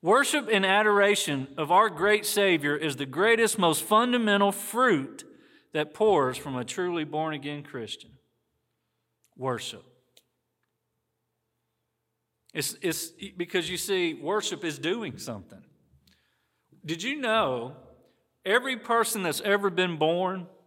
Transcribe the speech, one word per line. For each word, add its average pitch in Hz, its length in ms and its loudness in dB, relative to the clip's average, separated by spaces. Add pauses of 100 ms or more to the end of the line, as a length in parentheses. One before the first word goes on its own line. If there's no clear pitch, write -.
Worship 220 500 2
and 196 160 4
adoration 202 800 4 (100)
of 156 140 -2
our 202 180 6
great 202 380 2
Savior 165 480 2
is 151 220 -4
the 139 100 -6
greatest, 214 540 2
most 165 240 2
fundamental 214 680 4
fruit 196 720 0 (500)
that 151 220 -4
pours 151 420 2
from 135 200 -8
a 123 80 -4
truly 175 400 -4
born-again 147 580 -6
Christian. - 480 -14 (1300)
Worship. 120 480 -6 (2750)
It's, - 300 -6
it's 170 300 -4 (240)
because, 175 340 -4
you 185 60 -6
see, 175 380 -2
worship 190 500 -4
is 147 160 -6
doing 180 360 -4
something. 101 460 -14 (1200)
Did 165 200 -8
you 285 160 -6
know 151 560 -2 (680)
every 247 320 0
person 226 460 0
that's 165 200 -2
ever 202 280 2
been 175 260 0
born 175 520 0 (180)